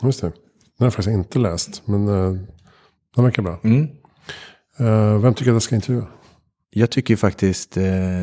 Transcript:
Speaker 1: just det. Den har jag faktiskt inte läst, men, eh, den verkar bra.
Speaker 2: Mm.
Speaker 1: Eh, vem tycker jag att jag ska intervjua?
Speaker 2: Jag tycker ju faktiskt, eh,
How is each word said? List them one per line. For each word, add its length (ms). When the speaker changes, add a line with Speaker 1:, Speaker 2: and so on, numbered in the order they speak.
Speaker 1:
just 180
det. 60
Den 80
har 80
jag 80
faktiskt 200
inte 240
läst, 460
men, 240
eh, 320
den 80
verkar 180
bra. 220
Speaker 2:
Mm. 240
Speaker 1:
Eh, 400
vem 160
tycker 160
jag 20
att 20
jag 80
ska 120
intervjua? 320
Speaker 2:
Jag 200
tycker 240
ju 40
faktiskt, 580
eh, 460